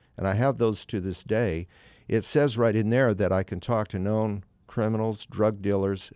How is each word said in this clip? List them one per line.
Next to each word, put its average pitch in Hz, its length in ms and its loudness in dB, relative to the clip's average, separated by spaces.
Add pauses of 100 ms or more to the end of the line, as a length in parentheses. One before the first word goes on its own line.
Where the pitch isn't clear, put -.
(180)
and 90 100 -2
I 95 60 2
have 123 240 2
those 113 300 0
to 107 120 -4
this 92 240 -6
day, 98 440 -2 (400)
it 110 140 2
says 143 360 2
right 117 180 4
in 107 140 2
there 120 240 4
that 92 180 2
I 95 120 2
can 92 160 -8
talk 107 300 -2
to 98 100 -6
known 104 440 -2 (240)
criminals, 110 580 -2
drug 104 360 0
dealers, 98 540 0